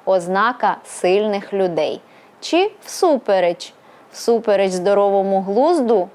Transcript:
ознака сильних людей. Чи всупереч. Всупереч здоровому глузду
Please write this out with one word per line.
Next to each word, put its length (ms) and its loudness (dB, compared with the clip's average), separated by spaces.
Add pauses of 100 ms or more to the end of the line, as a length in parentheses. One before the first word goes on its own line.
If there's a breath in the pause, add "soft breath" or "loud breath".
ознака 800 0
сильних 680 -2
людей. 480 -2 (380 loud breath)
Чи 320 0 (140)
всупереч. 880 0 (380 loud breath)
Всупереч 600 0
здоровому 680 0
глузду 720 0